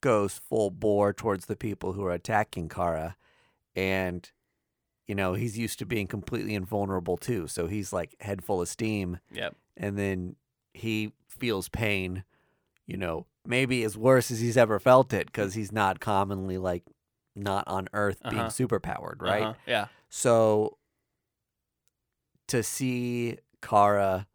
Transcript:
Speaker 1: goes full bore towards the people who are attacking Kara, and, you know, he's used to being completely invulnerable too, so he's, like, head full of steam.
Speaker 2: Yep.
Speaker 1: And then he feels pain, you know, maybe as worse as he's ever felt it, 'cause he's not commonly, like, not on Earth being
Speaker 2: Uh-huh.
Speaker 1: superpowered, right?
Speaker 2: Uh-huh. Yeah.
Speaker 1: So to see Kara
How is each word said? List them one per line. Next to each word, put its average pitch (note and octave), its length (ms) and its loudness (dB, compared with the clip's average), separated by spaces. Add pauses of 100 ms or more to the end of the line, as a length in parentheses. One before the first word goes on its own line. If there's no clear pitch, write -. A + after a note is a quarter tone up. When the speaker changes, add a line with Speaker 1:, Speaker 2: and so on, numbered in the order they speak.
Speaker 1:
goes G#2 380 2
full G#2 320 0
bore G2+ 420 2
towards G2+ 320 -2
the G#2+ 100 -4
people G2 380 -6
who G2+ 120 -4
are F2+ 80 0
attacking F#2+ 560 -2
Kara, E2+ 460 -2 (600)
and, F#2 540 -2 (760)
you G#2 80 -4
know, F#2+ 200 0
he's A2 220 -4
used A2+ 220 -6
to G#2 60 -8
being G2+ 220 -4
completely G#2 480 -6
invulnerable F#2+ 640 -2
too, G#2 300 -4
so E2+ 200 -4
he's, G2 260 -6
like, F2 280 -6
head G2+ 220 -6
full F#2+ 180 -2
of F2 80 -4
steam. G2+ 500 -4 (120)
Speaker 2:
Yep. - 240 -10 (200)
Speaker 1:
And G2+ 220 -6
then F#2+ 380 -4 (380)
he G#2+ 380 -4 (160)
feels G#2+ 420 -4
pain, F#2+ 540 -2 (640)
you - 100 -8
know, F2 280 -4 (200)
maybe B2+ 380 0
as G#2+ 140 -2
worse B2 340 6
as A2+ 80 -4
he's A#2 180 2
ever A2 220 6
felt B2+ 340 6
it, F#2+ 200 -2
'cause G2+ 200 -2
he's G#2 180 -6
not G2+ 280 2
commonly, F#2+ 580 -2
like, F2+ 260 -4 (520)
not G2+ 320 -4
on F#2+ 260 -4
Earth G2+ 300 0
being A2+ 160 -4
Speaker 2:
Uh-huh. A2+ 100 -2
Speaker 1:
superpowered, - 720 -4
right? G#2 220 0
Speaker 2:
Uh-huh. G#2+ 100 -4 (140)
Yeah. G#2+ 200 0 (220)
Speaker 1:
So A2 680 4 (1700)
to A#2+ 160 0
see A#2+ 760 -2 (240)
Kara G2+ 720 4